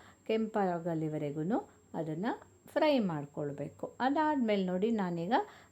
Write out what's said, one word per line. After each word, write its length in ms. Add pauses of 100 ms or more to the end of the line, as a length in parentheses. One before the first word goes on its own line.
(280)
ಕೆಂಪಾಗಲಿವರೆಗೂ 1400 (240)
ಅದನ್ನು 480 (260)
ಫ್ರೈ 320
ಮಾಡ್ಕೊಳ್ಬೇಕು. 1000
ಅದಾದ್ಮೇಲೆ 640
ನೋಡಿ, 260
ನಾನೀಗ 420 (380)